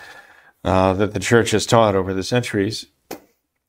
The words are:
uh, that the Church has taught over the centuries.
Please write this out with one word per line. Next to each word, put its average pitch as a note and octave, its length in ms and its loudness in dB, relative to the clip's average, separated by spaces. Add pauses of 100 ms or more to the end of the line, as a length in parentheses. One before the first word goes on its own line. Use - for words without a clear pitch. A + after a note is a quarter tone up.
(640)
uh, F#2+ 300 2
that G2+ 180 -2
the G2 80 -4
Church A2+ 300 2
has G2+ 160 0
taught A2 300 4
over F#2+ 180 -2
the F#2+ 80 -4
centuries. A2 640 -4 (840)